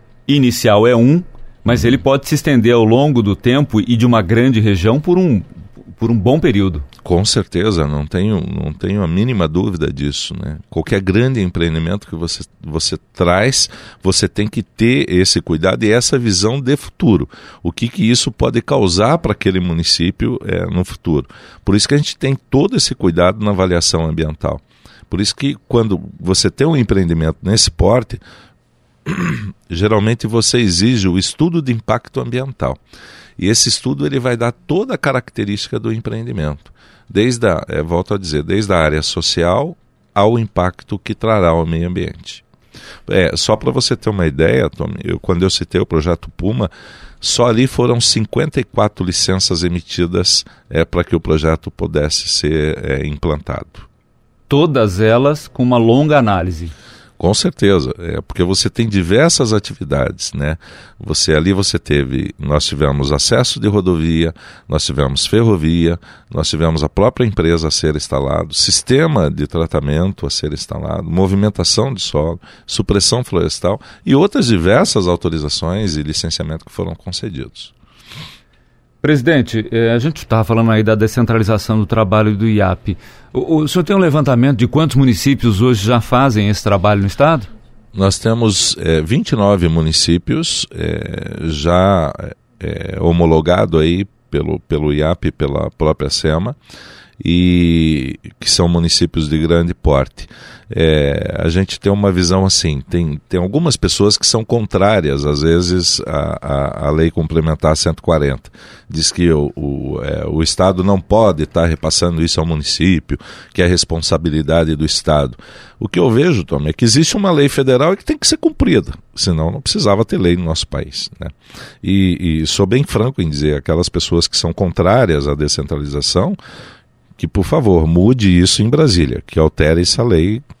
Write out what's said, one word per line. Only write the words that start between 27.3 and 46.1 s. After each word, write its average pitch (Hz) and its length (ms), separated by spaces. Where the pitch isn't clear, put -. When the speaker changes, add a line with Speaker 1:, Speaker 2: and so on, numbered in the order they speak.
Speaker 2:
nesse 98 280
porte, 107 500
<clears throat> 151 640
geralmente 107 580
você 113 320
exige 101 500
o 87 100
estudo 165 420
de 131 120
impacto 113 480
ambiental. 123 580
E 90 100
esse - 220
estudo 139 340
ele 143 160
vai 123 160
dar 120 160
toda 208 420
a - 40
característica 110 800
do 113 100
empreendimento, 113 800
desde 117 380
a, 85 220
é, 76 140
volto 85 300
a 104 60
dizer, 76 240
desde 95 300
a 92 40
área 78 240
social 90 720
ao 107 240
impacto 95 600
que - 160
trará 107 340
ao 82 160
meio 82 240
ambiente. 85 560
É, 95 280
só 107 200
pra 131 160
você 127 240
ter - 140
uma 98 160
ideia, 80 420
Tommy, - 340
eu, - 160
quando 87 240
eu 95 60
citei - 320
o 101 60
projeto 82 500